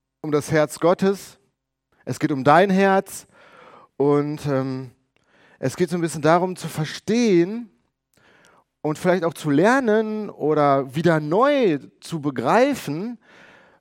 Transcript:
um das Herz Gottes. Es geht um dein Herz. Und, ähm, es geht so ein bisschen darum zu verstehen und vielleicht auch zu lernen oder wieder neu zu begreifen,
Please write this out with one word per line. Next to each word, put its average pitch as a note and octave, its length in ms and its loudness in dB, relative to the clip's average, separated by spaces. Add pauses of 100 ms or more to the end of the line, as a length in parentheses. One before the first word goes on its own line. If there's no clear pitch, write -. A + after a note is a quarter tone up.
(200)
um D3+ 120 -6
das D3 180 -2
Herz D3+ 300 0
Gottes. F#3+ 580 0 (640)
Es - 140 -8
geht D3+ 140 -2
um C3 120 -4
dein E3+ 260 6
Herz. F#3+ 560 0 (720)
Und, D3 500 0
ähm, C3 440 -4 (680)
es - 180 -4
geht F3+ 140 -2
so F3+ 60 -2
ein F3 40 -2
bisschen D#3+ 220 -4
darum F3 340 2
zu E3 120 -12
verstehen G#3 1040 0 (1120)
und D3+ 180 -6
vielleicht F3+ 260 0
auch E3 100 -2
zu D#3 160 -6
lernen G#3+ 800 2
oder C#3+ 640 0
wieder E3 260 2
neu G3+ 580 2 (220)
zu E3 200 -10
begreifen, E3+ 1000 -2 (640)